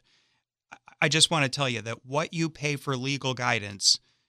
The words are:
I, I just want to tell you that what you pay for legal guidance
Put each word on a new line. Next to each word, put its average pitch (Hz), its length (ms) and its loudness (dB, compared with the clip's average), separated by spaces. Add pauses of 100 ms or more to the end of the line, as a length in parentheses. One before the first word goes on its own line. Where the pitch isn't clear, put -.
(720)
I, - 60 -20 (240)
I 160 80 2
just 151 220 4
want 156 120 2
to 131 60 2
tell 139 180 -2
you 117 140 -2
that 113 240 -10
what 143 300 -2
you 160 160 -2
pay 147 240 -4
for 139 200 -4
legal 131 380 -2
guidance 113 640 0 (300)